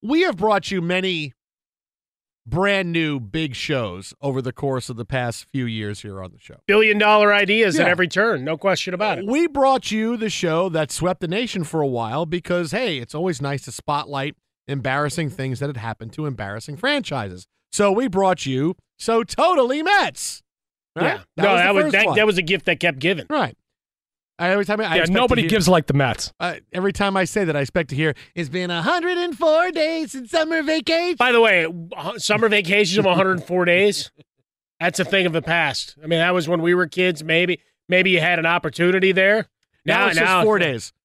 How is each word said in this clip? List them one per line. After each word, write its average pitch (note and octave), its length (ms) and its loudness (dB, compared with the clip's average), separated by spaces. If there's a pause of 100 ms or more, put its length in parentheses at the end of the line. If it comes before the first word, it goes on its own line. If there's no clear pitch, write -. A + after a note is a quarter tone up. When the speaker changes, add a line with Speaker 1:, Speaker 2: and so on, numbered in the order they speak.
Speaker 1:
We C#4+ 200 0
have E4 160 0
brought G3+ 340 0
you F#3+ 100 -2
many F3 520 -2 (1120)
brand F#3+ 440 0
new D#3 280 -2
big C3 360 -6
shows G#2 680 -6
over C3+ 200 -4
the B2 120 -6
course C3 360 -6
of B2 60 -10
the A2+ 100 -10
past B2 460 -6
few C3 140 -4
years G#2+ 360 -6
here F#2+ 220 -12
on F2+ 80 -14
the - 80 -20
show. - 160 -20 (100)
Speaker 2:
Billion G#3+ 320 4
dollar G#3 360 6
ideas G3+ 460 2
at F3+ 60 4
Speaker 1:
Yeah. F3+ 60 4
Speaker 2:
every F3+ 160 2
turn, F#3 380 0
no D#3+ 120 -4
question F#3 360 -2
about F3+ 260 -2
it. G3 60 -8
Speaker 1:
We D4 220 0
brought C4+ 440 0
you A3+ 260 -2
the A3 120 -4
show E3+ 400 0
that D#3 220 -2
swept F3+ 300 -2
the F#3 60 -6
nation G3 360 -4
for D#3 180 -4
a C#3+ 60 0
while B2 380 -2
because, F3 460 -4
hey, G3+ 280 -2
it's A#2 140 -14
always D#3+ 280 -4
nice C#3 240 -6
to B2+ 60 -16
spotlight C#3+ 640 -6 (320)
embarrassing C#3 600 -2
things C3 300 -6
that C#3 80 -6
had C#3+ 100 -8
happened A2+ 360 -10
to D#3 120 -8
embarrassing A2+ 520 -10
franchises. C3+ 680 -4 (240)
So G3+ 200 2
we A#3+ 160 0
brought F#3 380 2
you C#3 300 -2 (220)
So A3+ 260 0
Totally D4 600 2
Mets. F4 580 0 (540)
Right? E3+ 100 -2
Speaker 2:
Yeah. - 160 -2 (140)
Speaker 1:
That E3+ 80 0
Speaker 2:
No, G3+ 80 6
Speaker 1:
was F#3 80 4
the F3 60 4
Speaker 2:
that G3+ 100 4
was, - 80 4
Speaker 1:
first - 100 0
Speaker 2:
that, G3+ 140 4
Speaker 1:
one. D#3+ 80 2
Speaker 2:
that G#3+ 100 6
was G#3 120 4
a F#3+ 40 0
gift F3+ 240 -2
that E3+ 140 0
kept D#3+ 200 0
giving. D#3+ 300 -2
Speaker 1:
Right. C4 260 -2 (840)
I, F3 100 0
every G3+ 160 2
time G#3 140 -2
I, A3 40 0
I G#3 40 -2
Speaker 3:
Yeah, E3 140 -2
Speaker 1:
expect D#3+ 60 0
to F3+ 60 0
Speaker 3:
nobody B3 300 4
Speaker 1:
hear E3 60 -2
Speaker 3:
gives G3 180 2
like F3 200 4
the C#3 80 0
Mets. C3+ 440 0
Speaker 1:
Uh, E3+ 160 -4 (160)
every F#3 220 -2
time G3 240 0
I F#3 80 2
say G3+ 200 -2
that, D#3 100 -2
I D3 60 0
expect D3 280 -2
to C3 60 -8
hear, D3+ 180 0 (220)
"It's E3+ 140 -6
been F3+ 200 -6
a E3+ 140 -4
hundred F4 340 0
and F4 180 -4
four E4 360 2
days D#4+ 400 -4
since B3+ 180 -14
summer D#4+ 320 0
vacation." D#4+ 560 -2
Speaker 2:
By B3 140 2
the A#3+ 100 6
way, F#3+ 240 4 (300)
uh, F3+ 240 -8
summer G#3+ 280 2
vacations G3+ 520 2
of G3 80 4
a F3+ 80 4
hundred F#3+ 160 4
and F3 120 -2
four F3+ 220 0
days, F#3 460 2 (680)
that's E3+ 200 -2
a F#3 60 0
thing F#3+ 200 2
of E3+ 80 -2
the D#3+ 80 0
past. D#3+ 640 -2
I - 20 -14
mean, E3 140 0
that F3+ 160 2
was E3 120 0
when E3+ 140 0
we E3+ 140 4
were F3+ 100 2
kids. F3+ 380 -2
Maybe, E3 380 0 (280)
maybe F#3 220 4
you F3 80 4
had E3+ 180 0
an E3 80 -2
opportunity F3 640 2
there. F#3+ 360 2 (380)
Speaker 1:
Now E3 160 2
Speaker 2:
Now, G3+ 80 2
Speaker 1:
it's E3 100 -2
just E3 60 2
Speaker 2:
now F3+ 180 4
Speaker 1:
four G#3+ 160 4
days. C#3 340 -4 (120)